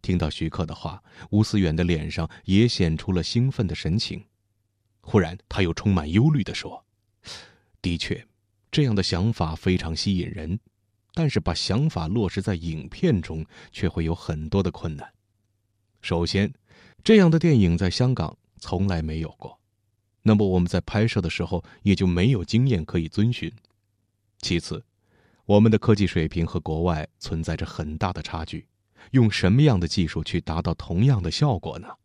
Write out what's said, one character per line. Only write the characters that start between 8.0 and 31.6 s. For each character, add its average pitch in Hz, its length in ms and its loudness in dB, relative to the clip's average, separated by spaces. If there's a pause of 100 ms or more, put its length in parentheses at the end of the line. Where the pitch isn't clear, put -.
这 156 100 2
样 127 100 2
的 98 120 0
想 98 280 0
法 80 220 -4
非 90 240 0
常 82 160 -6
吸 95 220 -2
引 87 120 -4
人， 85 300 -8 (560)
但 160 160 0
是 - 80 -2
把 87 160 -2
想 135 340 -2
法 165 200 -4
落 101 200 0
实 98 140 -4
在 98 140 -2
影 80 320 -8
片 131 340 0
中 80 240 -10 (240)
却 - 180 -4
会 82 160 -4
有 80 80 0
很 78 360 -6
多 98 120 0
的 87 120 0
困 78 240 -8
难。 - 160 -18 (880)
首 87 260 -2
先， 98 260 0 (520)
这 220 140 8
样 175 120 8
的 160 80 4
电 156 180 4
影 87 220 6
在 92 100 2
香 123 240 0
港 87 240 -4 (220)
从 98 300 -2
来 85 120 -2
没 80 200 -4
有 80 180 -6
过， - 220 -18 (640)
那 107 120 6
么 104 100 4
我 92 140 2
们 87 80 4
在 87 140 0
拍 107 260 0
摄 110 140 0
的 85 100 -4
时 - 140 -4
候 - 200 -6 (200)
也 101 100 6
就 95 100 0
没 90 260 2
有 101 140 0
经 123 220 2
验 98 180 0
可 - 140 -4
以 82 80 -2
遵 107 260 0
循。 82 200 -8 (840)
其 85 200 -2
次， - 240 -8 (600)
我 104 160 6
们 113 100 8
的 107 80 4
科 110 160 4
技 101 120 2
水 82 200 0
平 82 200 -2
和 87 140 -4
国 80 240 -4
外 80 220 -2 (120)
存 80 240 -6
在 80 120 -4
着 90 120 -6
很 76 320 -8
大 95 120 -2
的 90 120 -8
差 82 200 -8
距， - 240 -12 (440)
用 120 200 6
什 95 220 2
么 123 80 6
样 139 180 6
的 85 80 0
技 85 200 0
术 78 180 -6
去 87 160 -2
达 82 220 -6
到 85 100 -2
同 87 320 -2
样 127 180 4
的 85 80 -4
效 127 280 0
果 - 200 -8